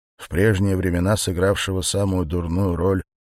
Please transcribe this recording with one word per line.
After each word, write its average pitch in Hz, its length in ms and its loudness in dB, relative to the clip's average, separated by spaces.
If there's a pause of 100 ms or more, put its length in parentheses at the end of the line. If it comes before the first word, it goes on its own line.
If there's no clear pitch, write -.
(180)
в - 120 -20
прежние 98 460 2
времена 90 400 0
сыгравшего 95 680 0
самую 95 440 0
дурную 87 500 -2
роль 92 280 0 (180)